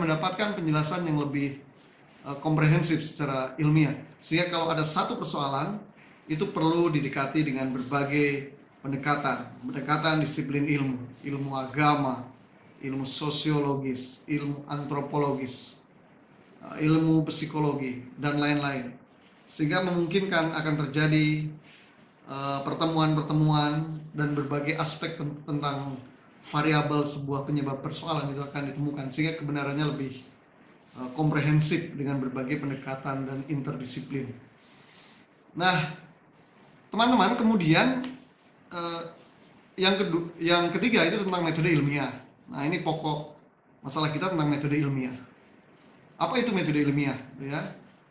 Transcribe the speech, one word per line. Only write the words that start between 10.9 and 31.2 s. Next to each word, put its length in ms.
ilmu 320
agama, 720
ilmu 240
sosiologis, 1200
ilmu 400
antropologis, 1200
eh, 240
ilmu 400
psikologi, 720
dan 240
lain-lain. 560
Sehingga 380
memungkinkan 720
akan 180
terjadi, 600
eh, 380
pertemuan-pertemuan 1400
dan 160
berbagai 480
aspek 340
ten-, 300
tentang 560
variabel 640
sebuah 400
penyebab 400
persoalan 480
itu 80
akan 320
ditemukan, 400
sehingga 280
kebenarannya 480
lebih, 360
eh, 160
komprehensif 800